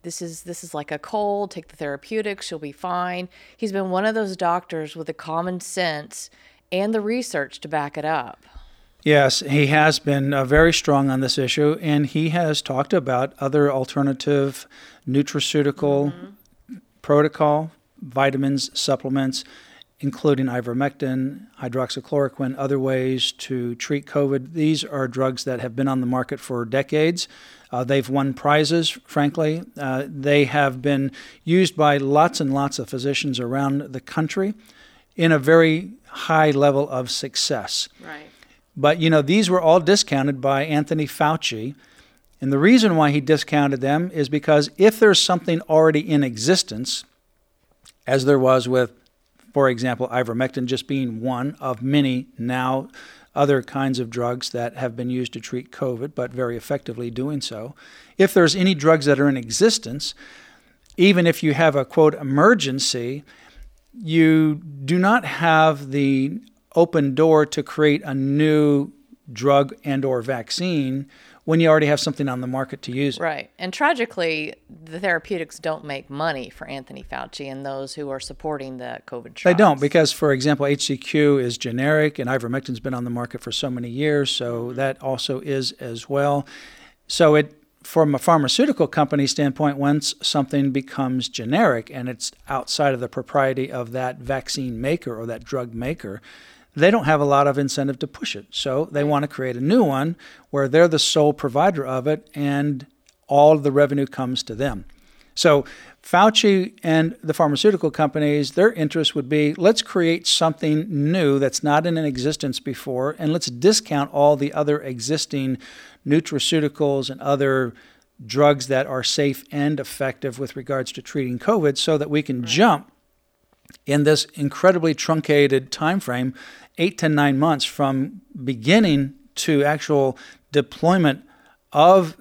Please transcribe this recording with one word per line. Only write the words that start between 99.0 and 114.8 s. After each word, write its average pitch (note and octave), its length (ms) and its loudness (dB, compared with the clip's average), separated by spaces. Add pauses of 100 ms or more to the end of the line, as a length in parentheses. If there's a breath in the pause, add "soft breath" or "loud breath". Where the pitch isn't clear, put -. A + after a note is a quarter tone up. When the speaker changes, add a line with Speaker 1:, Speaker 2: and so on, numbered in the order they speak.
Speaker 1:
Right. D3 60 0
Speaker 2:
want C#3+ 140 2
to D3 40 -4
create B2+ 280 -6
a B2 60 -6
new G#3 220 4
one D3 340 0 (320 loud breath)
where C#3 180 0
they're D#3+ 220 6
the D#3 100 2
sole D3+ 320 2
provider D3 540 0
of C3 220 -4
it D3+ 280 -2
and C#3+ 500 -2 (420)
all D3 260 6
of D3 100 2
the C#3+ 80 2
revenue C#3 360 2
comes B2+ 360 -6
to A2 120 -10
them. A#2 280 -4 (520 soft breath)
So D3 280 6 (400 loud breath)
Fauci G3+ 680 4 (100)
and D#3+ 400 2
the D#3 100 -2
pharmaceutical E3 580 2
companies, D3 600 0
their G#3+ 220 4
interest D#3 420 -2
would C3+ 140 -4
be, D3+ 240 2
let's G3+ 280 2
create E3+ 460 0
something D#3 640 0
new D3 500 2
that's C3+ 240 -2
not D3+ 220 2
in E3+ 120 -2
existence C3+ 600 -4
before, C3+ 600 -6
and E3 120 -2
let's E3 160 -4
discount C#3+ 640 0
all D3 220 6
the C#3+ 180 -4
other D3 280 0